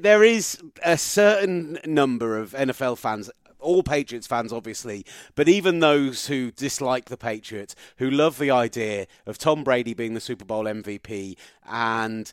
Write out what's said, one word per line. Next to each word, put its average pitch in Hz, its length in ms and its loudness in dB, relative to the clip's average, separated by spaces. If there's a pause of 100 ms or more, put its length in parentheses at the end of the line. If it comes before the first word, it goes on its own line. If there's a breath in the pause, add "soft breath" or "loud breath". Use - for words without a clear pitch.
there 208 240 8
is 226 340 4 (240)
a 170 140 4
certain 190 880 2
number 123 540 2
of 107 160 -8
N 135 160 0
F - 100 -6
L 123 160 -2
fans, 107 340 -6 (300)
all 175 220 2
Patriots 123 440 -4
fans, 117 260 -4
obviously, 107 540 -10 (280 loud breath)
but 147 140 2
even 185 300 4
those 147 480 2
who 131 240 -4
dislike 127 560 -4
the 127 100 -14
Patriots, 107 580 -10 (220 loud breath)
who 131 140 -2
love 147 260 2
the 143 140 0
idea 113 560 0 (180 soft breath)
of 107 140 -12
Tom 151 260 0
Brady 123 300 0
being 113 180 -6
the 113 80 -8
Super 117 240 -12
Bowl 107 240 -4
M 107 140 -8
V 101 160 -10
P 98 400 -12 (280 loud breath)
and 113 680 -4